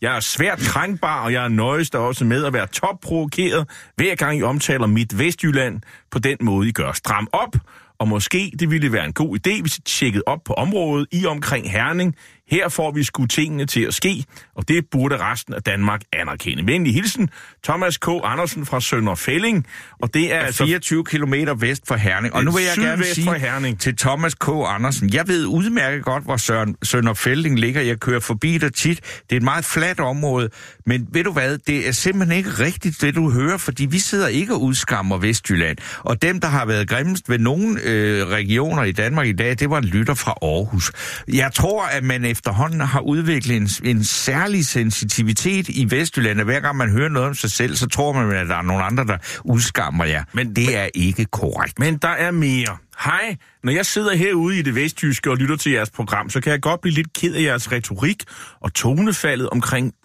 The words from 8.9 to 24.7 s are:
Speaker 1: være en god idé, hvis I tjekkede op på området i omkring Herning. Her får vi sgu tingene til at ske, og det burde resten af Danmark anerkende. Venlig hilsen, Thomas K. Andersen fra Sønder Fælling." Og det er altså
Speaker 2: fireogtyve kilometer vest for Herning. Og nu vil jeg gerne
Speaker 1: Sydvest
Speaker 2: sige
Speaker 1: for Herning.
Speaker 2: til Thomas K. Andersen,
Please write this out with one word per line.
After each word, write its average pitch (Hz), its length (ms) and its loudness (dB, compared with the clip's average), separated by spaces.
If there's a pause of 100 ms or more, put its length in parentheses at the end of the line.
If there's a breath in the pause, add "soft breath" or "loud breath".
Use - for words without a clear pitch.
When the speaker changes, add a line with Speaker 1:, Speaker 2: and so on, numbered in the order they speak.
Speaker 1:
være 95 140 0
en 82 80 -6
god 160 240 0 (100)
idé, 208 140 0
hvis 160 160 -2
I - 40 -18
tjekkede 107 460 0
op 151 180 0
på 104 80 -4
området 151 580 0
i 180 140 0
omkring 147 460 -2
Herning. 156 440 0 (360 loud breath)
Her 175 180 2
får 156 220 -2
vi 147 120 0
sgu 131 220 -2
tingene 151 400 0
til 123 160 0
at - 120 0
ske, 185 300 0 (320 loud breath)
og 101 120 -6
det 165 240 2
burde 135 260 2
resten 110 360 -4
af - 100 -6
Danmark 101 380 0 (120)
anerkende. 76 540 -4
Venlig 151 260 2
hilsen, 196 360 0 (340 loud breath)
Thomas 175 340 0
K. - 100 -8 (160)
Andersen 147 420 -2
fra 127 160 -2
Sønder 110 340 0
Fælling." 180 500 0 (360 loud breath)
Og 120 120 -2
det 165 200 2
er 165 60 0
altså 139 260 0
Speaker 2:
fireogtyve 160 400 0
kilometer 147 480 0
vest 120 340 -2
for 131 80 0
Herning. 104 380 0
Og 127 120 2
nu 156 60 2
vil 185 120 2
jeg 175 140 2
gerne 226 140 2 (120)
Speaker 1:
Sydvest 180 120 0
Speaker 2:
sige 165 100 0
Speaker 1:
for 175 80 2
Herning. 131 460 -2
Speaker 2:
til 127 180 0
Thomas 147 380 0
K. - 120 -6 (200)
Andersen, 120 460 0